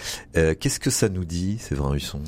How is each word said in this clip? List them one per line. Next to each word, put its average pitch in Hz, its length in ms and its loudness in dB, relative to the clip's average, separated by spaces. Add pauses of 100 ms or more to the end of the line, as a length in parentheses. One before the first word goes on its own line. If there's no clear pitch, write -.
(360)
Euh, 80 240 6
qu'est-ce - 200 0
que 143 100 0
ça 123 180 4
nous 92 160 -2
dit, 87 340 -2
Séverin 69 360 0
Husson ? 71 340 -2